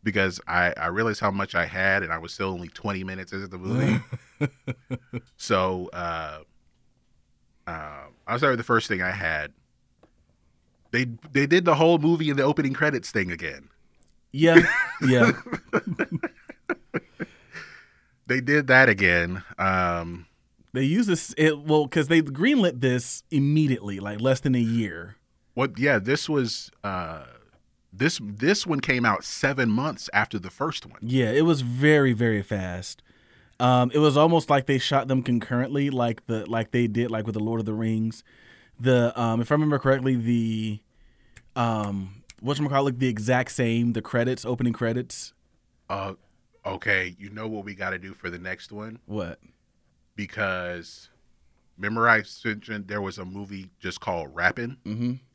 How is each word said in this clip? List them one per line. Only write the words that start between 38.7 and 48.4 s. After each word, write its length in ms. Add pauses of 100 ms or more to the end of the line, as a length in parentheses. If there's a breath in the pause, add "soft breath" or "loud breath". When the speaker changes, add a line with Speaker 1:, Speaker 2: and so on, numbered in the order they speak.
Speaker 2:
The, 400
um, 220
if 100
I 40
remember 240
correctly, 360
the, 640 (800 soft breath)
um, 640 (180)
whatchamacallit, 580
the 100
exact 420
same, 420
the 80
credits, 440
opening 280
credits. 600 (540)
Speaker 1:
Uh, 260 (520)
okay, 540
you 100
know 180
what 160
we 120
gotta 240
do 160
for 160
the 80
next 320